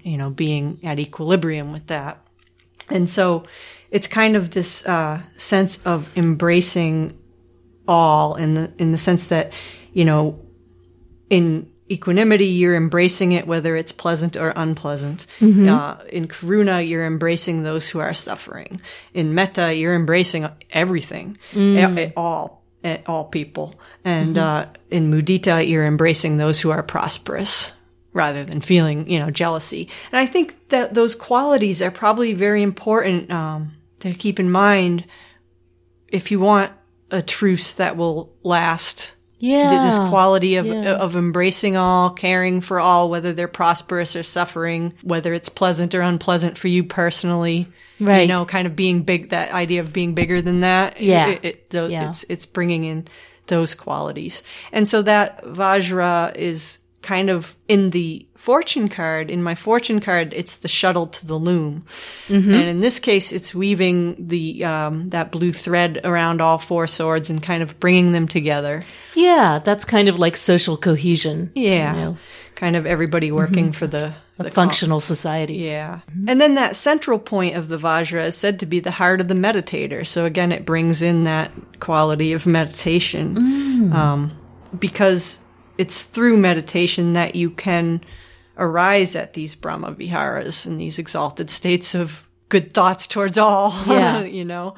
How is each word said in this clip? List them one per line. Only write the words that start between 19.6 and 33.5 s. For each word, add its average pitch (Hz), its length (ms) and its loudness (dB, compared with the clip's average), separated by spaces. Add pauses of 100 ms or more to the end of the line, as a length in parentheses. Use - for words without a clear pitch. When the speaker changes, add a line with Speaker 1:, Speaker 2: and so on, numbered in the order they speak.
Speaker 1:
you're 160 220 0
embracing 165 520 0 (240)
everything, 165 680 -4 (160)
Speaker 2:
Mm. 196 440 4
Speaker 1:
a-, 165 100 -2
a-, 160 100 -14
all, 165 460 -6 (200)
a-, 165 240 -6
all 160 180 -4
people. 156 500 -8 (280)
And, 160 320 0
Speaker 2:
Mm-hmm. 160 100 2
Speaker 1:
uh, 151 320 -4 (140)
in 160 200 2
mudita, 165 560 2
you're 156 180 2
embracing 156 520 2
those 151 220 0
who 160 120 0
are 156 120 -2
prosperous - 880 -4 (420)
rather 147 300 -2
than 151 160 -8
feeling, 156 500 2
you 170 100 0
know, 151 120 -2
jealousy. 165 560 -4 (240)
And 247 80 2
I 262 60 4
think - 440 -4
that 247 240 0
those 233 220 2
qualities 240 680 0
are 185 100 0
probably 220 420 0
very 208 300 2
important, 202 680 0
um, 156 420 -6 (280)